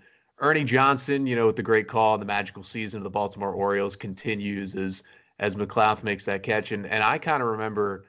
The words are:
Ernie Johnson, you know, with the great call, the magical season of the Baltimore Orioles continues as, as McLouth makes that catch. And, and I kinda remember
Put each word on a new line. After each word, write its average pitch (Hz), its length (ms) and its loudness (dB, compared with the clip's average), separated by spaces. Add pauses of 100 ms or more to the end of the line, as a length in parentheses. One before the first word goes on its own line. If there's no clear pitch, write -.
(380)
Ernie 151 240 2
Johnson, 135 640 2
you 127 80 0
know, 117 120 4
with 107 100 4
the - 60 -2
great 107 260 4
call, 110 300 4
the 101 80 -6
magical 101 360 -4
season 110 360 -8
of 98 60 -8
the 98 60 -8
Baltimore 101 440 -4
Orioles 98 420 0
continues 101 800 -6
as, 95 260 -4 (360)
as 98 180 -2
McLouth 107 480 2
makes 101 220 -2
that 98 160 -2
catch. 107 280 -2
And, 101 160 -4
and 107 160 0
I 123 160 2
kinda 147 280 0
remember 104 640 -2